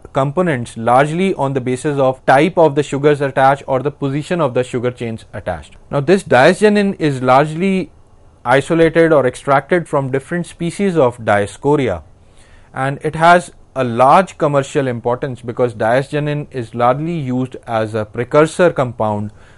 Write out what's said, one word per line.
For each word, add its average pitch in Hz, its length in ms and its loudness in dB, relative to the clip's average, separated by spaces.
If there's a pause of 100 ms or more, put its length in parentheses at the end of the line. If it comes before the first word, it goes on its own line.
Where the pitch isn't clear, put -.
(140)
components 143 640 -2
largely 151 580 0
on 139 180 -4
the 131 80 -2
basis 127 380 -4
of 131 260 -2
type 151 320 4
of 156 160 4
the 147 80 0
sugars 143 400 0
attached 139 460 0
or 131 140 -2
the 143 100 -4
position 143 500 -4
of 127 140 -2
the 127 80 0
sugar 123 280 -4
chains 117 420 -10
attached. 87 420 -10 (160)
Now, 139 80 -2
this 170 240 2
diasgenin 196 760 4
is 139 220 -2
largely 156 720 0 (640)
isolated 165 560 2
or 131 140 4
extracted 143 600 -2
from 139 240 -2
different 160 360 -6
species 170 500 -4
of 123 220 2
Diascorea, 107 800 0 (720)
and 135 300 -6
it 156 120 -4
has 170 360 4 (260)
a 131 60 0
large 135 540 2
commercial 143 500 0
importance 123 540 -6
because 120 320 -4
diasgenin 139 760 -2
is 120 240 -10
largely 143 460 0
used 127 380 -4 (100)
as 110 260 -4
a 107 120 -4
precursor 156 640 0
compound 107 640 -4 (240)